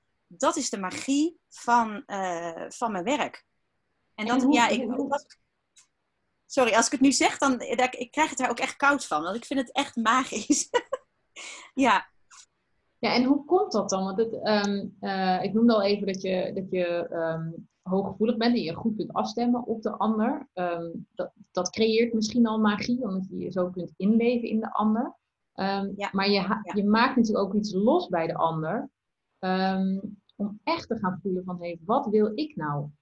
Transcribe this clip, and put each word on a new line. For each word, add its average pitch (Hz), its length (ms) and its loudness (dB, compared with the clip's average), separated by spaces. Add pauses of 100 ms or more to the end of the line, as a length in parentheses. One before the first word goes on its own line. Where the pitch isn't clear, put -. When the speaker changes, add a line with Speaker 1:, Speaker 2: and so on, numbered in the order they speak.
(280)
Speaker 1:
Dat 269 280 0
is 277 140 -2
de 208 100 -6
magie 277 600 -2 (100)
van, 226 560 0
eh, 175 640 -4
van 226 220 -4
mijn 180 120 -2
werk. 247 420 -2 (680)
En 214 100 -8
Speaker 2:
En 233 80 0
Speaker 1:
dat, 254 100 2
Speaker 2:
hoe, 277 100 4
Speaker 1:
ja, 233 140 6
ik, 226 160 0
Speaker 2:
hoe, 240 120 -4
hoe 277 140 -4
Speaker 1:
dat, - 280 -6 (1080)
sorry, 233 280 2
als 233 120 6
ik - 60 -2
het 294 100 0
nu 269 100 6
zeg, - 260 2
dan, 262 220 2
eh, - 180 -4
dat, 254 180 2
ik - 160 -8
krijg 302 180 2
het - 80 -10
daar 254 120 0
ook 151 100 -4
echt - 160 -4
koud 285 300 2
van. 151 180 -2
Want 180 120 -4
ik 233 100 -10
vind 277 140 -4
het 254 120 -4
echt 277 240 -2
magisch. 233 720 0
<laughs> - 1040 -8
Ja. 233 360 2 (880)
Speaker 2:
Ja, 220 140 0
en 240 100 4
hoe 277 220 2
komt 392 260 2
dat 202 180 0
dan? 190 140 0
Want 190 140 -4
het, 226 260 -2
ehm, 202 440 0 (120)
eh, 190 440 0
ik 190 100 -4
noemde 233 200 6
al 214 100 4
even 196 240 0
dat 190 140 -4
je, 185 320 -2
dat 190 180 -8
je, 180 140 0 (220)
ehm, 165 420 -4 (320)
hooggevoelig 196 560 -2
bent 240 180 4
en 226 60 0
je 160 120 -4
goed 214 220 -4
kunt - 180 -6
afstemmen 240 520 0
op 220 160 -4
de 226 160 -4
ander. 220 560 -2
Ehm, 170 360 -4 (260)
dat, - 160 -6 (200)
dat 185 180 -2
creëert 226 440 2
misschien 226 340 2
al 220 120 0
magie, 214 420 0
omdat 190 280 -4
je 180 80 -10
je 180 140 -6
zo 185 180 0
kunt 180 280 -8
inleven 226 520 4
in 220 100 0
de 226 140 -4
ander. 220 420 0 (380)
Ehm, 196 420 -2
Speaker 1:
Ja. 196 160 -6
Speaker 2:
maar 196 180 2
je 202 100 6
ha-, 202 240 0
Speaker 1:
Ja. 175 120 -10
Speaker 2:
je 202 80 0
maakt 226 320 4
natuurlijk 214 300 2
ook 190 100 -6
iets 208 180 -2
los 240 340 4
bij 165 200 0
de 160 80 -4
ander. 165 540 -2 (500)
Ehm, 190 600 0 (360)
om 202 280 -6
echt 330 240 -4
te 233 100 -4
gaan 185 240 -2
voelen 185 220 -4
van, 180 200 -8
"Hé, 175 220 -8
wat 254 220 0
wil 214 280 4
ik 302 200 -4
nou?" 147 320 -4 (140)